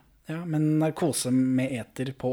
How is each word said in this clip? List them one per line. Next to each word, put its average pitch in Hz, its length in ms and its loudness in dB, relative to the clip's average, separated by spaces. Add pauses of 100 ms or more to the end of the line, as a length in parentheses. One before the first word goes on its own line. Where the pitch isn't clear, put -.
(300)
Ja, 165 160 -6
men 156 360 2
narkose 156 520 0
med 131 400 2
eter 127 400 -6
på 127 200 -4